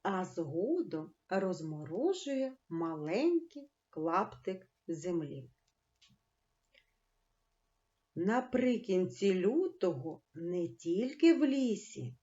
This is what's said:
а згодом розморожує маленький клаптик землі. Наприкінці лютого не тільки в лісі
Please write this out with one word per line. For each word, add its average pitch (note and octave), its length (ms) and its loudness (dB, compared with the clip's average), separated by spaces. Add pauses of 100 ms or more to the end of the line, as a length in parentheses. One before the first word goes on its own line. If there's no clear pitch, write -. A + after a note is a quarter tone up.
а F#3+ 240 -2
згодом E3+ 880 -4 (160)
розморожує G3 1300 -2 (120)
маленький F#3 1000 -2 (200)
клаптик F#3 760 -4 (200)
землі. D3+ 640 -6 (2750)
Наприкінці G3+ 1200 2
лютого F#3 880 0 (120)
не E3+ 340 -2
тільки A#3 680 4
в C#4 120 6
лісі A#3+ 760 0